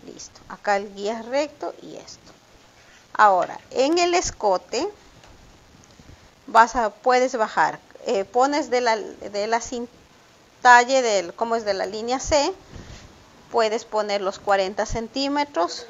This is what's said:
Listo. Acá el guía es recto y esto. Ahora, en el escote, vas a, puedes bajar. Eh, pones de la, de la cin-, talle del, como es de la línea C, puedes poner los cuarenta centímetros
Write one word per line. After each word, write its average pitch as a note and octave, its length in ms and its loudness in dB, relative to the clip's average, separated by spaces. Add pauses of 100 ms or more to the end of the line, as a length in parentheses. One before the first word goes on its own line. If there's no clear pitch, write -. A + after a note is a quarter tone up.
Listo. - 420 -20
Acá G3+ 300 -2
el G3+ 160 -6
guía G3+ 260 -6
es A3+ 60 -14
recto D4 560 -6
y - 140 -18
esto. - 360 -20 (840)
Ahora, F#3+ 440 4 (120)
en C#4 260 0
el F4 160 0
escote, A3 760 -2 (1600)
vas A#3 300 4
a, A3+ 160 0
puedes B3+ 440 2
bajar. G#3 440 0 (260)
Eh, G3 200 0
pones C4+ 440 0
de B3 120 0
la, A3+ 160 0
de G#3 500 -8
la A3+ 120 0
cin-, A#3+ 300 -10 (720)
talle B3 400 8
del, G3+ 320 0
como A3+ 220 -2
es A3+ 100 -4
de G3+ 80 0
la F#3+ 140 -4
línea A#3 320 -4
C, D4+ 340 0 (1000)
puedes A3+ 340 0
poner G#3 360 -2
los F#3 180 -4
cuarenta G3 460 0
centímetros C#4+ 1040 -4